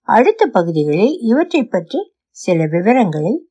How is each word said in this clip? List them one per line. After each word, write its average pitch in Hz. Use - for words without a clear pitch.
அடுத்த 370
பகுதிகளில் 170
இவற்றை 269
பற்றி 202
சில 165
விவரங்களை 180